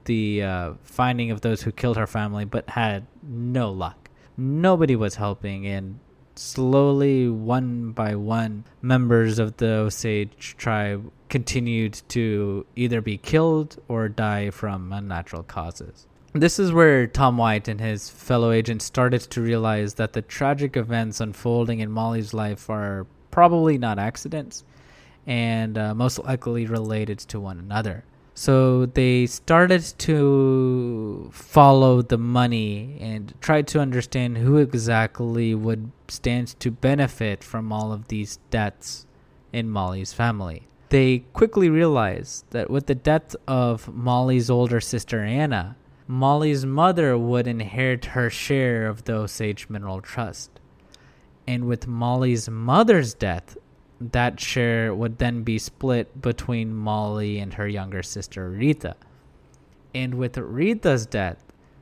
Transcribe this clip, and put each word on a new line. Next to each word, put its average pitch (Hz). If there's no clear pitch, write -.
the, 107
uh, 90
finding 120
of 104
those 113
who 113
killed 120
her 110
family, 104
but 113
had 107
no 123
luck. 92
Nobody 151
was 107
helping, 101
and 98
slowly, 139
one 117
by 107
one, 110
members 117
of 110
the 113
Osage 104
tribe 104
continued 120
to 104
either 120
be 104
killed 156
or 113
die 104
from 95
unnatural 90
causes. 85
This 156
is 185
where 151
Tom 127
White 110
and 107
his 110
fellow 117
agents 113
started 123
to -
realize 110
that 110
the 113
tragic 143
events 113
unfolding 117
in 107
Molly's 113
life 104
are 101
probably 170
not 113
accidents, 127
and, 113
uh, 107
most 123
likely 120
related 107
to -
one 95
another. 101
So 131
they 127
started 175
to 131
follow 135
the 117
money 120
and 107
try 151
to 147
understand 123
who 127
exactly 117
would 110
stand 120
to 123
benefit 123
from 110
all 107
of 107
these 107
deaths -
in 113
Molly's 95
family. 101
They 131
quickly 208
realized 147
that 117
with 139
the 143
death 151
of 123
Molly's 123
older 120
sister 113
Anna, 113
Molly's 139
mother 147
would 120
inherit 120
her 123
share 123
of 110
the -
Osage 107
Mineral 101
Trust. -
And 123
with 120
Molly's 120
mother's 131
death, 87
that 120
share 113
would 113
then 120
be 110
split 127
between 113
Molly 107
and 98
her 104
younger 98
sister 95
Rita. 104
And 127
with 123
Rita's 135
death, 95